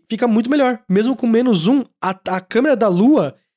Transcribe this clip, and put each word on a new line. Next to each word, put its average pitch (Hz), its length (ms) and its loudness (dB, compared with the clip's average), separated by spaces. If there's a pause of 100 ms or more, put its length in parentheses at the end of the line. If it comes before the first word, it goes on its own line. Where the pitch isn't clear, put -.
fica 233 180 -2
muito 226 220 0
melhor, 254 380 0
mesmo 214 280 0
com - 120 -6
menos 226 320 2
zoom, 240 240 0 (180)
a, 185 100 -4 (160)
a 185 140 -4
câmera 262 340 0
da 214 120 0
lua, 196 480 2 (220)